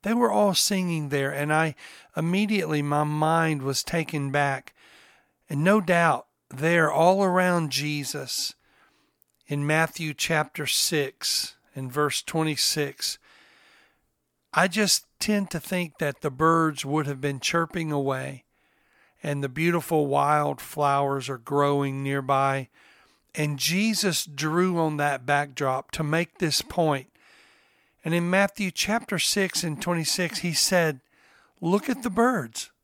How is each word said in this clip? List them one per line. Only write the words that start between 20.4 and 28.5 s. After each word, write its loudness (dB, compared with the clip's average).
are -8
growing 0
nearby. 0
And -2
Jesus 0
drew 0
on 2
that -2
backdrop 0
to -4
make -2
this 0
point. 0
And 0
in 2
Matthew 2